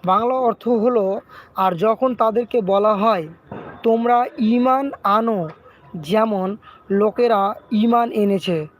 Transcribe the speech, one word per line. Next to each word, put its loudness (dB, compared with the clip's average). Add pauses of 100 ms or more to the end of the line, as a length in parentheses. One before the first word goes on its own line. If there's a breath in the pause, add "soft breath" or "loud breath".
বাংলা 2 (140)
অর্থ -4
হলো, 0 (440 loud breath)
"আর 2 (120)
যখন 0
তাদেরকে 0
বলা 2
হয়, 0 (540)
'তোমরা 2 (200)
ঈমান 2 (260)
আনো -2 (640 loud breath)
যেমন 0 (340 loud breath)
লোকেরা 2 (300)
ঈমান 2 (140)
এনেছে' -2 (120)